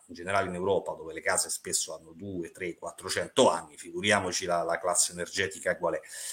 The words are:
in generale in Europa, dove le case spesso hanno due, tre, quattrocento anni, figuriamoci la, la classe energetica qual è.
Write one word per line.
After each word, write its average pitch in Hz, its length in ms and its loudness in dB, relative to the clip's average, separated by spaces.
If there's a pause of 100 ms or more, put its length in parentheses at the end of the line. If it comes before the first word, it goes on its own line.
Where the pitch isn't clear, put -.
in 85 80 -14
generale 95 320 0
in 90 80 -4
Europa, 90 380 2
dove 80 200 -10
le 85 80 -8
case 90 280 2
spesso - 440 -4
hanno 80 200 -16
due, 87 380 -8
tre, 90 240 -6
quattrocento - 720 2
anni, 85 280 -4
figuriamoci 95 680 2
la, 87 180 2
la 82 160 0
classe 87 320 2
energetica 90 640 -2
qual 82 180 0
è. - 40 -2 (320)